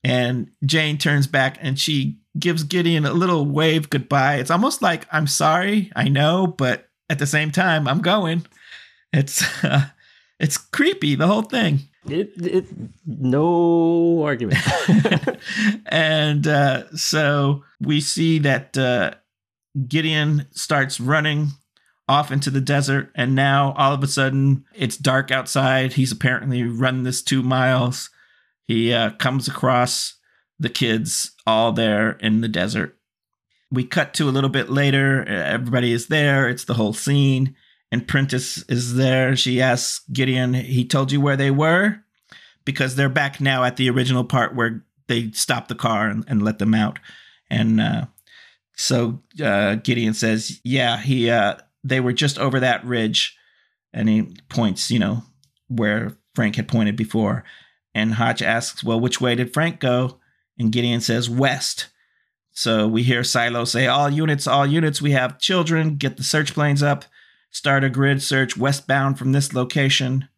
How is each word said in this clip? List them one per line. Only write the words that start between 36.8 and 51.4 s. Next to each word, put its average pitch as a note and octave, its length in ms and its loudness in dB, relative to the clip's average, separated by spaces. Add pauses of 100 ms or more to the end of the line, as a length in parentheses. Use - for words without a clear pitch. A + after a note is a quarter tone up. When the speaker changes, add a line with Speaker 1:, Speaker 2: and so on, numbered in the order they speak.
Speaker 1:
scene. C3+ 600 0 (380)
And A#2+ 160 -4
Prentice C3+ 600 -2
is A#2+ 260 -2
there. C3 420 2
She B2+ 240 0
asks B2+ 520 -2
Gideon, B2+ 420 0
"He B2+ 300 0
told C3+ 280 0
you C#3+ 80 2
where C#3 160 2
they C#3 140 2
were?" E3+ 500 2 (640)
Because C3 320 -2
they're C#3 140 2
back C#3 300 -2
now C3+ 220 2
at B2+ 140 0
the C3 140 2
original B2+ 340 0
part B2 320 0
where A2+ 280 -2 (220)
they A#2 260 -2
stopped - 360 -4
the A#2+ 60 -6
car A2 340 0
and, G#2+ 180 -4
and A2 160 0
let G#2+ 160 0
them G#2+ 160 2
out. A2 240 0 (520)
And, A2+ 300 2
uh, A2 260 -2 (680)
so, A#2+ 480 -2 (200)
uh, G2+ 340 0
Gideon A2+ 380 0
says, A2 500 -2
"Yeah, B2 360 0
he, A#2+ 300 0
uh, G#2 260 2 (280)